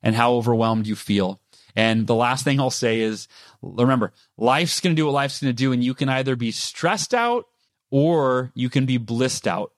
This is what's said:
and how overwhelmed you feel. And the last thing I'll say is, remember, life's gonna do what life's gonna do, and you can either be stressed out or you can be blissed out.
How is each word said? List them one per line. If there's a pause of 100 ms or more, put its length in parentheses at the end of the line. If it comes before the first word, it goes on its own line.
and
how
overwhelmed
you
feel. (340)
And
the
last
thing
I'll
say
is, (340)
remember, (240)
life's
gonna
do
what
life's
gonna
do,
and
you
can
either
be
stressed
out (440)
or
you
can
be
blissed
out.